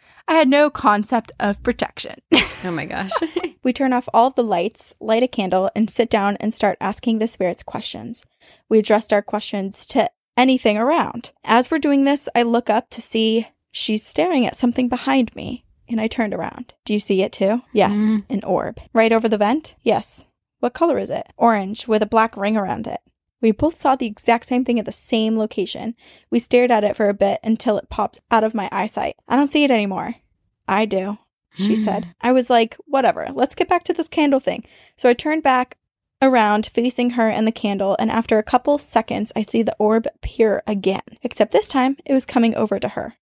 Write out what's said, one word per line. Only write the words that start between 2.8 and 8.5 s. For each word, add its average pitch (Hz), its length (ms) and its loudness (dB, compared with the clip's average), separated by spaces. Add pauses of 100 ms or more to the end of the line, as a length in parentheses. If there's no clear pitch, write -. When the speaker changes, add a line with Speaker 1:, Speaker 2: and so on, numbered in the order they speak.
Speaker 2:
gosh. - 260 -6 (240)
<laughs> 349 260 -8
Speaker 1:
We 254 120 0
turn 262 200 0
off 247 200 -2
all 233 160 4
the 262 140 -2
lights, 196 580 -4
light 220 220 2
a 254 40 0
candle, 190 480 0
and 214 140 0
sit 226 200 0
down 202 320 0
and 220 120 -2
start 202 280 0
asking 214 380 -2
the 220 80 0
spirits 180 360 -4
questions. - 640 -12 (440)